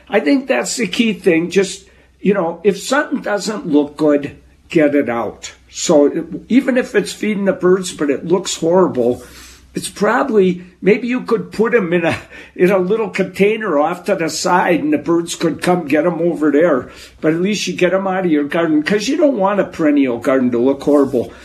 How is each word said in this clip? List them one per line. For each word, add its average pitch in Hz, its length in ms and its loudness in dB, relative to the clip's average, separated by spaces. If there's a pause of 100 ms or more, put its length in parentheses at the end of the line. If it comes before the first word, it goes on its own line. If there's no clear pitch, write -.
I 208 120 0
think 277 280 0
that's 240 280 -2
the 233 100 -2
key 226 260 0
thing. 175 380 0
Just, - 380 -2 (320)
you 202 140 2
know, 175 300 -2
if 190 140 2
something 285 440 -2
doesn't 208 440 -4
look 147 300 0
good, 143 400 0 (320)
get 147 260 2
it 135 140 0
out. 110 440 -8 (180)
So 151 560 2 (220)
even 254 280 2
if 254 180 -2
it's 202 180 0
feeding 208 320 -4
the 190 80 2
birds, 180 400 0
but 147 180 -2
it 135 160 -4
looks 185 300 -2
horrible, 131 680 0 (500)
it's - 160 -8
probably, 214 760 0 (180)
maybe 240 240 2
you 247 160 -4
could 220 300 -4
put 233 220 0
'em 185 180 0
in 175 120 0
a, 147 160 -2 (360)
in 180 160 4
a 196 60 4
little 196 300 0
container 196 680 0
off 165 280 -2
to 202 100 0
the 160 120 -2
side 180 520 0
and 151 120 -2
the 147 60 0
birds 170 380 -2
could 160 260 -4
come 180 240 0
get 147 180 0
'em 165 160 -2
over 156 300 0
there. 143 400 2 (300)
But 156 140 0
at 170 60 -2
least 196 280 -2
you 175 60 -6
get 180 200 2
'em 190 140 -2
out 185 180 -2
of 170 60 2
your 147 120 2
garden, 156 380 0
'cause 202 260 -2
you 285 80 -2
don't 285 200 2
want 196 240 0
a - 40 -2
perennial 143 540 0
garden 127 320 2
to 120 80 0
look 135 240 0
horrible. 131 500 2 (120)